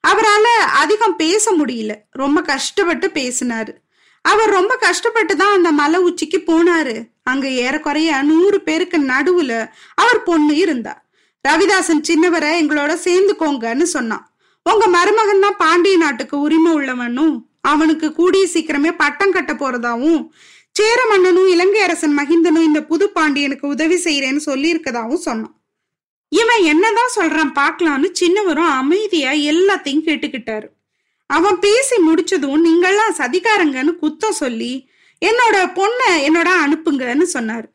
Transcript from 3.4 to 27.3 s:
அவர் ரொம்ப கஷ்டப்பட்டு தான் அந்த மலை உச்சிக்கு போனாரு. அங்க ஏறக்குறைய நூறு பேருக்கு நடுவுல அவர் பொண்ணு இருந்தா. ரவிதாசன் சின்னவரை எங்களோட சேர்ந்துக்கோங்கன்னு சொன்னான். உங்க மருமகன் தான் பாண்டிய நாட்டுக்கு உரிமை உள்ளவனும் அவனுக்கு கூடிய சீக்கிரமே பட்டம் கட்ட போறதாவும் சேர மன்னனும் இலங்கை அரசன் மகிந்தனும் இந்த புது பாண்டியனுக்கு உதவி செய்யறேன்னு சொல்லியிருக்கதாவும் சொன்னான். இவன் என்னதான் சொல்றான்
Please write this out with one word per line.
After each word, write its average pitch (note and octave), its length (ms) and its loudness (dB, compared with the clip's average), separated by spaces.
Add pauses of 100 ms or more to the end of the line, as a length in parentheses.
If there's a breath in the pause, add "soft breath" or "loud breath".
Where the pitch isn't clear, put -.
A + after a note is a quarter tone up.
அவர் G#4 280 2
ரொம்ப G4+ 260 2
கஷ்டப்பட்டு A4 600 -2
தான் G4 180 2
அந்த E4+ 180 2
மலை D4 280 2
உச்சிக்கு F4 380 -2
போனாரு. D#4+ 680 0 (200)
அங்க C4+ 260 -2
ஏறக்குறைய C#4+ 720 -2
நூறு F4 400 4
பேருக்கு E4+ 360 -2
நடுவுல C4+ 720 0 (260 loud breath)
அவர் A4+ 280 2
பொண்ணு D4+ 320 2
இருந்தா. D4 480 -4 (440)
ரவிதாசன் D#4+ 600 2
சின்னவரை E4 480 0
எங்களோட D4+ 480 -2
சேர்ந்துக்கோங்கன்னு D#4 800 0
சொன்னான். B3 420 -4 (380)
உங்க G#4+ 240 2
மருமகன் G4 520 2
தான் G4+ 180 0
பாண்டிய F4 400 2
நாட்டுக்கு C#4+ 420 -2
உரிமை D#4+ 340 2
உள்ளவனும் B3+ 680 -2 (220)
அவனுக்கு D#4 520 0
கூடிய F#4 400 2
சீக்கிரமே D#4 440 -2
பட்டம் D#4 340 0
கட்ட E4+ 220 -2
போறதாவும் B3 760 -2 (440 soft breath)
சேர A#4 380 0
மன்னனும் F#4 380 4
இலங்கை F#4 340 2
அரசன் D#4+ 360 0
மகிந்தனும் D#4+ 460 2
இந்த D4+ 200 2
புது F4 260 0
பாண்டியனுக்கு C#4+ 580 -2
உதவி D#4 280 0
செய்யறேன்னு C#4+ 500 -2
சொல்லியிருக்கதாவும் C#4 680 -4
சொன்னான். A#3+ 400 -6 (760)
இவன் A4+ 320 2
என்னதான் G#4+ 540 2
சொல்றான் D#4 400 0